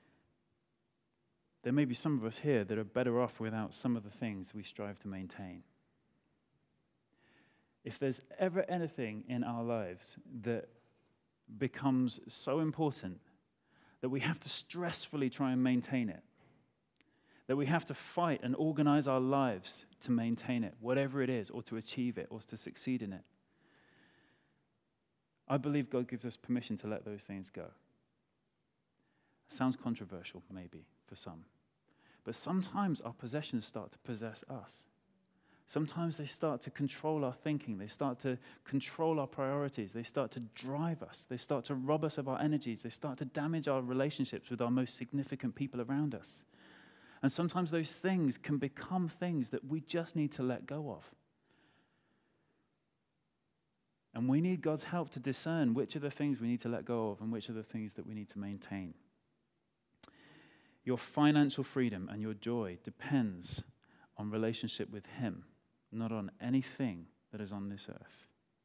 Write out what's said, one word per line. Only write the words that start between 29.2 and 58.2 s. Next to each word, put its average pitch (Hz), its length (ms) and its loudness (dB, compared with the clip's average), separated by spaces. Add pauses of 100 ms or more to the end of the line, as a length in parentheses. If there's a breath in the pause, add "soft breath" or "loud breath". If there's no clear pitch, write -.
Sounds 131 280 2
controversial, 95 760 -6
maybe, 87 360 -12 (200)
for 98 100 -18
some. 82 280 -12 (800 soft breath)
But 226 100 -6
sometimes 185 680 0
our 117 100 -6
possessions 123 540 -2
start - 260 -8
to - 60 -20
possess 110 500 -6
us. - 380 -12 (840 soft breath)
Sometimes 160 500 0
they 147 80 -6
start 143 360 0
to - 80 -8
control 147 540 0
our 127 80 0
thinking. 135 460 -2
They 101 80 -6
start 127 340 -4
to 131 160 0 (280 loud breath)
control 160 540 2
our 139 80 2
priorities. 135 680 0
They 117 100 -4
start 120 300 0
to 123 80 -8
drive 165 640 -2
us. - 280 -14
They 123 80 -4
start 131 280 0
to 147 80 -2
rob 147 300 2
us 151 140 0
of 139 100 -2
our 131 120 0
energies. 131 420 2
They 117 80 -4
start 131 280 -6
to 156 60 -2
damage 151 440 0
our 135 120 4
relationships 131 680 0
with 120 100 -2
our 120 100 4
most 127 260 2
significant 131 580 -2
people 131 260 -4
around 135 340 0
us. - 300 -10 (760 loud breath)
And 135 100 4
sometimes 175 380 2
those 160 220 2
things 175 440 2
can 147 220 0
become 165 500 0
things 160 420 0
that - 140 -2
we 147 160 0
just 165 340 -2
need 147 180 2
to - 100 -2
let 123 240 0
go 147 240 -4
of. 82 200 -10 (3000 soft breath)
And 117 140 2
we 139 140 8
need 180 180 4
God's 156 240 2
help 170 280 0
to 143 80 -6
discern 139 520 2
which 135 240 2
are 156 40 -2
the 143 100 0
things 143 280 2
we 117 100 0
need 120 140 2
to 117 60 -2
let 117 160 -2
go 113 260 0
of 101 120 -6
and 110 100 -2
which 110 160 -4
are 117 60 -6
the 110 80 -4
things 110 320 -6
that - 120 -8
we 107 60 -8
need 104 180 -8